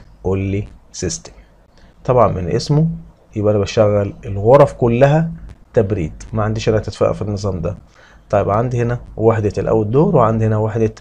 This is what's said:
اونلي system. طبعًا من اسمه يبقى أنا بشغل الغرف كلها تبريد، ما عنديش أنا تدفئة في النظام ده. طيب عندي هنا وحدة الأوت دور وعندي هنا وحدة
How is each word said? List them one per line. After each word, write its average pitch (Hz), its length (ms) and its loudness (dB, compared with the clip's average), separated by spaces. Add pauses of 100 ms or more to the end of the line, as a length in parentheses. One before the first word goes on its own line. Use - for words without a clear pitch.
(260)
اونلي 98 420 -4 (240)
system. - 400 -8 (720)
طبعًا 120 240 4
من 90 200 -4
اسمه 147 400 0 (480)
يبقى 104 160 0
أنا 104 80 2
بشغل 101 540 0 (100)
الغرف 110 480 4
كلها 143 580 2 (440)
تبريد، 98 480 -2 (100)
ما 113 100 -2
عنديش 110 260 -2
أنا 110 100 2
تدفئة 107 340 0
في 107 100 -6
النظام 98 380 -6
ده. 87 160 -6 (540)
طيب 98 200 0
عندي 120 320 0
هنا 120 160 -2 (180)
وحدة 110 420 2
الأوت 110 280 0
دور 156 300 2
وعندي 113 300 2
هنا 110 100 0
وحدة 110 440 -2